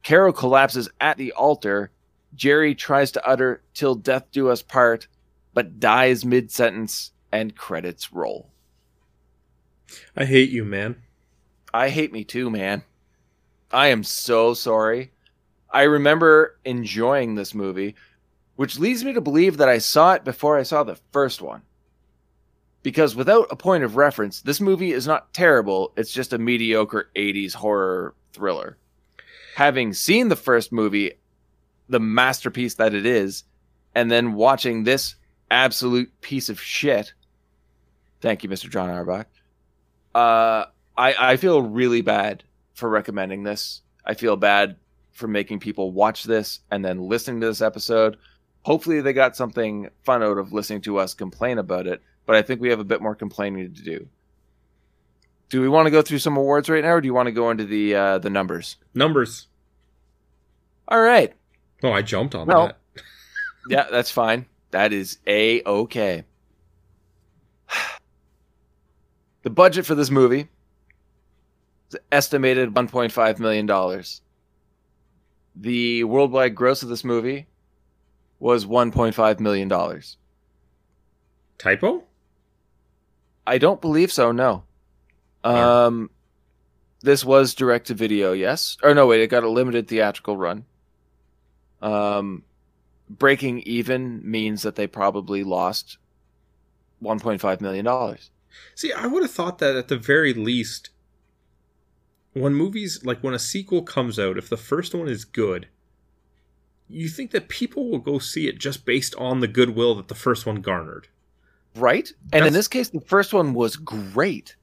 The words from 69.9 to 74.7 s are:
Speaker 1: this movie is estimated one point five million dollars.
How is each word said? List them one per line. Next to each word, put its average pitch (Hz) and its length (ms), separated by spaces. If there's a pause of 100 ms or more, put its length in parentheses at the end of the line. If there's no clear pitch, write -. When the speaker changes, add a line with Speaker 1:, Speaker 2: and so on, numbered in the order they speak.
Speaker 1:
this 143 160
movie 135 380 (1400)
is - 80 (120)
estimated 131 640
one 123 120
point 120 240
five 110 280
million 107 280
dollars. 92 540 (1300)